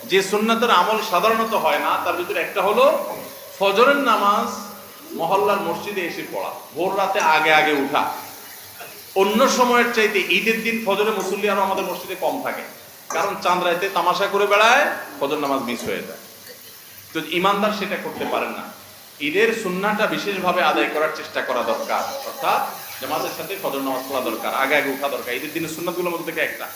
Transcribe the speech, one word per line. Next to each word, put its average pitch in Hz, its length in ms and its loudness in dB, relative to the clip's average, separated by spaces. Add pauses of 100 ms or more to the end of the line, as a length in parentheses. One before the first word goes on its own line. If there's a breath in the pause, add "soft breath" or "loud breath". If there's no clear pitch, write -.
যে 190 180 4
সুন্নাতের 220 480 2
আমল 196 280 4 (120)
সাধারণত 220 440 2
হয় 151 240 2
না 165 260 0
তার 175 100 0
ভিতরে 175 260 -4
একটা 185 220 -2
হলো 226 360 4 (600)
ফজরের 202 380 6
নামাজ 220 680 2 (500)
মহল্লার 196 440 2
মসজিদে 170 400 -4
এসে 160 220 -6 (100)
পড়া, 95 180 -6 (240)
ভোর 190 240 0
রাতে 196 220 2
আগে 156 340 6
আগে 151 180 6
উঠা। 139 400 2 (1000)
অন্য 214 340 4
সময়ের 240 460 4
চাইতে 208 240 2
ঈদের 214 440 0
দিন 226 240 -2
ফজরে 208 240 2
মুসল্লি 202 380 -2
আরো 196 140 2
আমাদের 190 220 0
মসজিদে 185 360 -6
কম 139 220 -2
থাকে, 120 200 -4 (460)
কারণ 185 340 -2
চাঁদ 180 220 2
রাতে 175 240 0
তামাশা 180 380 2
করে 196 200 2
বেড়ায়, 220 400 6 (340)
ফজর 147 180 0
নামাজ 139 220 0
মিস 117 240 -6
হয়ে 95 180 -4
যায়। 82 160 -12 (920)
তো 160 80 -4 (100)
ইমানদার 196 480 2
সেটা 185 260 -4
করতে 147 200 -6
পারেন 117 240 -2
না। 104 160 -8 (560)
ঈদের 196 420 2
সুন্নাহটা 202 440 0
বিশেষভাবে 180 560 0
আদায় 151 320 2
করার 156 220 2
চেষ্টা 143 260 -6
করা 123 200 -2
দরকার, 110 400 -2 (240)
অর্থাৎ - 600 -2 (140)
জামাতের 151 360 -4
সাথে 180 260 -8
ফজর 139 180 -2
নামাজ 131 280 -2
পড়া 135 120 -2
দরকার, 113 340 -4
আগে 139 220 2
আগে 139 140 2
উঠা 135 180 -4
দরকার। 123 260 -4
ঈদের 143 180 -6
দিনের 160 160 -4
সুন্নাতগুলোর 175 440 -4
মধ্যে 160 200 -6
থেকে 156 80 -4
একটা। 127 360 -4